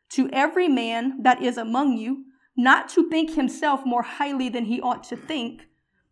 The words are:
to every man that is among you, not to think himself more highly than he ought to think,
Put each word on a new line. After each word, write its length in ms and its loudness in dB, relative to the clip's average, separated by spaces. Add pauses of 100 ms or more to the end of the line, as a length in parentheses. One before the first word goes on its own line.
to 220 0
every 360 2
man 560 -2
that 180 4
is 160 -2
among 400 0
you, 280 -6 (300)
not 340 4
to 200 2
think 240 0
himself 520 0
more 180 0
highly 460 -4
than 160 -4
he 160 -2
ought 240 -4
to 100 -10
think, 480 -8 (480)